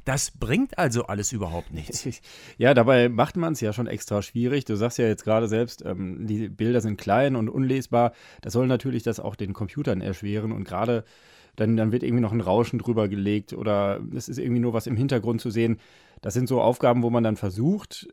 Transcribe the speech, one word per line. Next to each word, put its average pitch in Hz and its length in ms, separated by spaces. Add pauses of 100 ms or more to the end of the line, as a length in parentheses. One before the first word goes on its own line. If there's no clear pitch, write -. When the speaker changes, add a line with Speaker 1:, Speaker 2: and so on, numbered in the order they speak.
Speaker 1:
Das 135 240
bringt - 480
also 123 260
alles 101 280
überhaupt 87 380
nichts. 78 380 (280)
Speaker 2:
<laughs> - 200
Ja, 127 160
dabei 123 380
macht 120 260
man's 165 240
ja 107 140
schon 120 120
extra 104 360
schwierig. 123 420
Du 110 100
sagst 113 220
ja 120 100
jetzt 107 160
gerade 110 260
selbst, 113 360
ähm, 95 420
die 107 220
Bilder 113 320
sind 104 160
klein 127 400
und 110 140
unlesbar. 127 600 (280)
Das 113 140
soll 123 120
natürlich 127 360
das 113 180
auch 101 160
den 98 160
Computern 101 480
erschweren. 101 520
Und 98 120
gerade 110 400 (520)
dann, 110 200
dann 110 160
wird 123 100
irgendwie 120 200
noch 107 100
ein 117 80
Rauschen 107 380
drüber 110 300
gelegt 101 440
oder 101 480 (140)
es 123 160
ist 123 80
irgendwie 123 220
nur 117 120
was 113 140
im 117 100
Hintergrund 120 460
zu 120 80
sehen. 113 280 (440)
Das 107 120
sind 123 140
so 123 120
Aufgaben, 123 420
wo 117 80
man 120 140
dann 110 120
versucht, 120 760